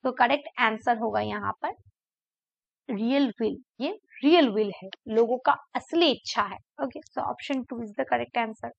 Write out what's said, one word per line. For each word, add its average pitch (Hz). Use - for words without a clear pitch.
तो 254
करेक्ट 269
आंसर 226
होगा 214
यहाँ 208
पर 339
रियल 240
विल, 208
ये 302
रियल 302
विल 208
है, 190
लोगों 226
का 277
असली 320
इच्छा -
है। 196
Okay, 285
so -
option -
two 240
is 208
the 262
correct 240
answer। 226